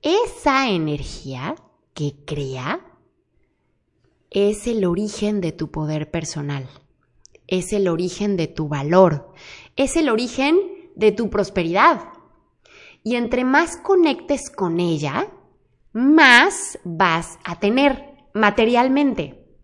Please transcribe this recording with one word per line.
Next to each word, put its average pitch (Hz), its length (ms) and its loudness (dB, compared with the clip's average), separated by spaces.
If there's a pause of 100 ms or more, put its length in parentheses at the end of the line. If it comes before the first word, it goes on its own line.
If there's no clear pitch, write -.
Esa 294 680 0
energía 151 840 -6 (380)
que 143 320 -8
crea 139 600 -8 (1400)
es 208 380 0
el 226 180 0
origen 208 560 -2
de 165 100 -4
tu - 200 -10
poder 156 400 -6
personal, 143 580 -8 (800)
es 185 260 -4
el 202 140 0
origen 180 500 -2
de 160 100 -2
tu 156 200 -8
valor, 151 680 2 (420)
es 269 220 -2
el 311 120 2
origen 254 480 0 (380)
de 214 160 4
tu 214 180 -4
prosperidad. 196 800 0 (920)
Y 240 120 -2
entre 240 280 -2
más 285 340 0
conectes 320 720 0
con 175 300 -2
ella, 160 480 -2 (640)
más 269 960 4
vas 170 580 0
a 175 160 -12
tener 254 540 0 (200)
materialmente. 233 1120 2 (180)